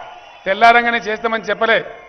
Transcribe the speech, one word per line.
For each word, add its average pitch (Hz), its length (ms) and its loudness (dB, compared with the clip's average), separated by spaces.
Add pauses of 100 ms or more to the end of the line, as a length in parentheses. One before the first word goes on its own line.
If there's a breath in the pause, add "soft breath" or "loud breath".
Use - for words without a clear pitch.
(460)
తెల్లారంగానే 233 520 4
చేస్తామని 220 460 -4
చెప్పలే. 208 420 0 (240)